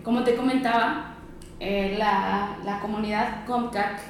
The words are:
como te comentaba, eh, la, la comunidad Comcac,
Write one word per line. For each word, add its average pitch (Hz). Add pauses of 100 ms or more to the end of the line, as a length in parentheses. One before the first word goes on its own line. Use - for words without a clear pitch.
como 240
te 240
comentaba, 254 (460)
eh, 196
la, 202
la 202
comunidad 214
Comcac, 226